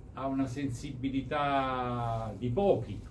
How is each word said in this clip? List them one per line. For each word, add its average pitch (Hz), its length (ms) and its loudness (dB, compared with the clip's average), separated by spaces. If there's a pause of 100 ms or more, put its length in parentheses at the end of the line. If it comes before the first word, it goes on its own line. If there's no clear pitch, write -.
(140)
a 131 140 -4
una 135 180 2
sensibilità 127 1900 0
di 120 120 -2
pochi, 196 500 4 (120)